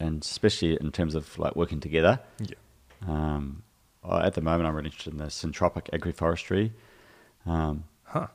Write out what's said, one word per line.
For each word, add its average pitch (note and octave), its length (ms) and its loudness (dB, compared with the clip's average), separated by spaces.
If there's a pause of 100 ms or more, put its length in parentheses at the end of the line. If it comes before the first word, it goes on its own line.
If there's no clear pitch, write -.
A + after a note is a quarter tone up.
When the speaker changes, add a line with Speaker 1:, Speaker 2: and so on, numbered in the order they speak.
Speaker 1:
and D#2 220 -2
especially F2 580 2
in D2+ 120 -2
terms D#2+ 220 0
of, D#2 240 -6
like, D#2 160 0
working D#2 260 0
together. D#2+ 380 4 (200)
Speaker 2:
Yeah. G#2+ 160 -8 (520)
Speaker 1:
Um, D2+ 560 -2 (400)
I, F2 240 2
at F#2+ 80 2
the F2 60 -2
moment, E2 260 2
I'm D#2 80 0
really D2+ 120 -4
interested D#2 260 -10
in D2+ 60 -8
the D2+ 80 -6
syntropic - 640 -2
agroforestry. F2 800 0 (760)
Um, D#2+ 380 0 (200)
Speaker 2:
Huh. - 300 -4